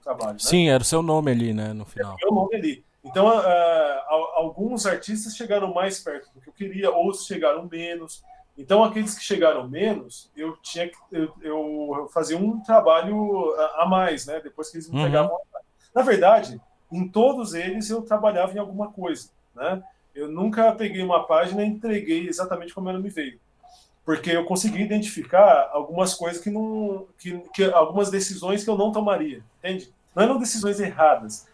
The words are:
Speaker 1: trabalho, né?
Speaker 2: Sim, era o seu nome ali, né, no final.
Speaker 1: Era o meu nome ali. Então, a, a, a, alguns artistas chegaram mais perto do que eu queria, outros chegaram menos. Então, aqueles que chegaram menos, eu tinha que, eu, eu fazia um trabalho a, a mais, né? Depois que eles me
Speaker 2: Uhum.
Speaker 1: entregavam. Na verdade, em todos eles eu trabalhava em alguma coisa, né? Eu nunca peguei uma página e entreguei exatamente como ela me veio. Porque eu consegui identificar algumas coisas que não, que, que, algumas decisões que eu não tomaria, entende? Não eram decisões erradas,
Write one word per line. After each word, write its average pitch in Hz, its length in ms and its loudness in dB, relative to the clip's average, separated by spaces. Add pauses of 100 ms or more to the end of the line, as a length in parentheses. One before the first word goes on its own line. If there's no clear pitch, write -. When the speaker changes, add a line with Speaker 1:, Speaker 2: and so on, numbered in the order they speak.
Speaker 1:
trabalho, 127 300 -6
né? 107 60 -14
Speaker 2:
Sim, 170 320 2
era 131 120 4
o - 40 -2
seu 165 160 2
nome 156 280 2
ali, 117 220 0
né, 107 220 -4
no 107 100 -10
final. 101 360 -10
Speaker 1:
Era 196 100 0
o 214 40 2
meu 190 100 2
nome 220 120 -4
ali. 165 280 -6 (180)
Então, 196 260 2
a, 226 120 6
a, 185 60 0
a, 160 920 2
alguns 196 480 -2
artistas 208 500 -4
chegaram 202 380 -2
mais 190 280 -2
perto 143 340 -12
do 131 60 -20
que - 100 -20
eu - 20 -20
queria, 190 380 -2
outros 180 340 0
chegaram 160 420 -2
menos. 170 560 -12 (360)
Então, 196 260 4
aqueles 214 340 -2
que - 60 -12
chegaram 156 420 2
menos, 185 720 -6
eu 160 220 -8
tinha - 280 -8
que, 175 80 -14 (160)
eu, 160 300 -4
eu 151 720 -6
fazia 160 240 -2
um 220 240 0
trabalho 190 920 4
a, 156 300 0
a 185 40 2
mais, 180 380 0
né? 151 180 -8
Depois 151 240 -12
que - 80 -18
eles 160 140 -14
me 131 60 -6
Speaker 2:
Uhum. 143 40 0
Speaker 1:
entregavam. 156 340 2 (600)
Na 254 80 4
verdade, 185 580 4 (320)
em 185 160 -4
todos 233 460 2
eles 190 340 -6
eu 220 140 -4
trabalhava 202 520 0
em 202 40 -6
alguma 202 340 -8
coisa, 175 380 -8 (260)
né? 180 260 -6 (320)
Eu 147 140 -8
nunca 214 460 2
peguei 190 280 -4
uma 175 240 2
página 180 380 2
e 214 40 0
entreguei 202 600 -4
exatamente 175 460 -8
como 185 160 -6
ela 185 80 -6
me 196 100 -8
veio. 147 320 -10 (640)
Porque 160 260 -2
eu 170 140 2
consegui 185 380 -2
identificar 185 880 4
algumas 165 420 0
coisas 170 280 -6
que 208 80 -4
não, 214 560 -4 (120)
que, 180 200 -10 (160)
que, 190 100 2
algumas 180 460 2
decisões 196 540 -4
que 220 40 -2
eu 214 80 0
não 214 160 0
tomaria, 175 500 -2 (160)
entende? 185 320 -8 (240)
Não 185 100 2
eram 262 140 2
decisões 202 420 -2
erradas, 156 720 2